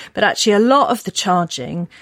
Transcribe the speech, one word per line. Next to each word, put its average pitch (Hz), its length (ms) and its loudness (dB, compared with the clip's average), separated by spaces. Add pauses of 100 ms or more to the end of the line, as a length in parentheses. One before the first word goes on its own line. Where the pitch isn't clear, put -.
(140)
But 214 100 -2
actually - 300 2
a 208 60 4 (160)
lot 277 140 2
of 233 140 -4
the 180 80 -8
charging 170 760 -4 (120)